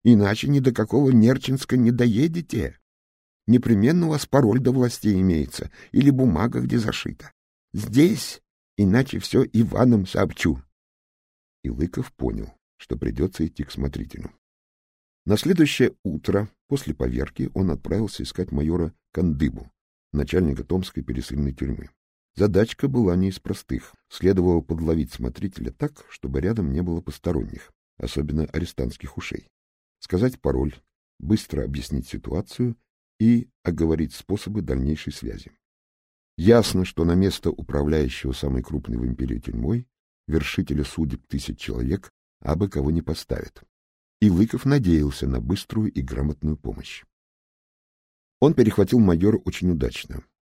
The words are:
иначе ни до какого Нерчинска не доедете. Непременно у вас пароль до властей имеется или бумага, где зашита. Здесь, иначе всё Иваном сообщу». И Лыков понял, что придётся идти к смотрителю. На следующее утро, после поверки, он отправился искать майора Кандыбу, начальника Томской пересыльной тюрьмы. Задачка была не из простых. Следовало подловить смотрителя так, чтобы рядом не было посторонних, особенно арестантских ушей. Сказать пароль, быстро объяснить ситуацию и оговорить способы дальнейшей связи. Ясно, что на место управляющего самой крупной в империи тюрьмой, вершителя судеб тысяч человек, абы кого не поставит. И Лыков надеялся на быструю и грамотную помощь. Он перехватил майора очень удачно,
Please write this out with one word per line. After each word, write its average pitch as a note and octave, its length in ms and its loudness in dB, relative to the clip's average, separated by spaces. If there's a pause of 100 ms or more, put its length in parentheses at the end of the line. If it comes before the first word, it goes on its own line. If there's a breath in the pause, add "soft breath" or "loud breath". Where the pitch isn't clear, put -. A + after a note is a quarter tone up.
иначе G#2+ 440 6
ни C#3+ 120 4
до B2+ 120 4
какого A#2 380 2
Нерчинска C3 680 4
не A#2+ 140 4
доедете. B2 840 0 (720)
Непременно B2 600 4
у - 40 -2
вас D3 160 -4
пароль B2+ 320 4
до C3+ 120 2
властей A#2+ 480 0
имеется E2 520 0 (200 loud breath)
или C#3+ 200 6
бумага, B2 500 0
где B2 160 -2
зашита. - 540 -6 (420)
Здесь, C3+ 680 0 (360)
иначе G2+ 400 2
всё A#2 340 0
Иваном A2+ 540 4
сообщу». E2+ 560 -2 (1000)
И C2 80 -6
Лыков D2 420 -6
понял, G#1+ 400 -6 (240)
что - 200 -8
придётся C#2 500 -2
идти - 160 -8
к - 80 -10
смотрителю. - 600 -8 (960)
На - 120 4
следующее D#3 680 2
утро, G2 460 -2 (180)
после C3+ 260 -4
поверки, B1+ 640 -4
он F#2 160 0
отправился F#2+ 500 -4
искать - 300 -6
майора D#2+ 420 -2 (180)
Кандыбу, D2+ 600 -2 (420)
начальника C#2+ 500 0
Томской F2 400 -4
пересыльной C#2 500 -6
тюрьмы. C2+ 360 -8 (480)
Задачка G#2 500 2
была A#2 280 2
не F#2+ 140 2
из F#2+ 100 -8
простых. - 560 -10 (140)
Следовало F2+ 520 2
подловить D#2+ 500 -2
смотрителя A#1+ 600 -8
так, - 360 -8
чтобы C2+ 320 -6
рядом F2 320 -2
не D#2+ 120 -2
было E2+ 180 -4
посторонних, - 720 -6 (240)
особенно D2+ 480 -2
арестантских - 720 -8
ушей. - 300 -12 (500)
Сказать B2 420 -2
пароль, C#2 360 -2 (420)
быстро C#2+ 460 -2
объяснить C2+ 440 -6
ситуацию - 720 -6 (420)
и A#2 300 4 (140)
оговорить D#2+ 500 0
способы G2+ 480 -6
дальнейшей C#2 520 -4
связи. - 380 -12 (840)
Ясно, F#2+ 480 4
что E2 200 -2
на E2+ 100 4
место F#2 340 0
управляющего C#2+ 840 -2
самой C2 280 -4
крупной B1 380 -8
в B1 80 -4
империи B1 320 -4
тюрьмой, E2+ 480 -4 (400)
вершителя D2 560 -2
судеб C#2 440 -6
тысяч C#2 300 -8
человек, B1+ 560 -6 (280)
абы F2+ 280 0
кого C#2+ 220 0
не E2 100 0
поставит. - 640 -8 (580)
И G#2+ 80 8
Лыков G2 360 2
надеялся E2+ 600 2
на B1+ 160 -2
быструю G2 500 -4
и - 100 -4
грамотную C#2+ 540 -4
помощь. - 480 -12 (1400)
Он D3+ 140 6
перехватил A2 460 4
майора G2 380 4
очень F2+ 340 -2
удачно, - 520 -6 (260)